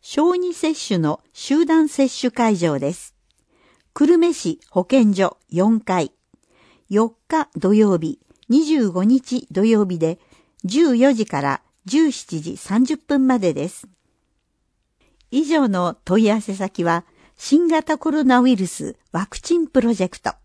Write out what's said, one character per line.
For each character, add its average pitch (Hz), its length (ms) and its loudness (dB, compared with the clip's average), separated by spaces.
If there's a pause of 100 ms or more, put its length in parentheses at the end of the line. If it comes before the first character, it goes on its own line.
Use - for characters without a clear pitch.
小 339 340 0
児 359 180 -4
接 320 220 -4
種 - 220 -4
の 156 240 -2 (100)
集 311 340 -2
団 320 220 2
接 269 220 0
種 - 220 -4
会 220 260 0
場 160 220 -2
で 139 140 -4
す。 - 220 -18 (800)
久 302 200 4
留 349 40 6
米 330 160 2
市 - 260 -6 (100)
保 185 140 0
健 226 300 4
所 185 240 -2 (120)
四 214 300 2
階、 185 320 -2 (800)
四 220 260 0 (120)
日 320 300 -2
土 190 160 0
曜 208 240 4
日、 156 220 -6 (300)
二 294 160 2
十 285 240 0
五 180 140 -2
日 247 480 0
土 185 120 0
曜 220 220 2
日 180 120 -6
で、 160 220 -2 (460)
十 262 300 0
四 262 180 4
時 220 120 -2
か 143 160 -6
ら 139 200 -4 (240)
十 302 260 0
七 - 300 -10
時 170 160 -12
三 233 280 0
十 302 120 -4
分 269 300 0
ま 254 120 2
で 175 140 0
で 143 160 -6
す。 - 180 -18 (1400)
以 294 140 -2
上 285 220 0
の 180 280 -2 (100)
問 208 180 2
い 208 80 2
合 220 40 2
わ 214 60 -4
せ 202 120 -10
先 190 300 -6
は、 170 220 -2 (320)
新 339 300 0
型 311 300 0
コ 320 140 -4
ロ 302 120 0
ナ 254 160 4
ウ 247 100 4
イ 247 60 4
ル 185 120 -4
ス - 280 -10 (160)
ワ 185 140 -4
ク - 160 -16
チ 339 160 -2
ン 320 100 -2
プ 254 140 0
ロ 233 120 0
ジ 185 100 -2
ェ 185 60 -4
ク - 120 -18
ト。 - 120 -6 (120)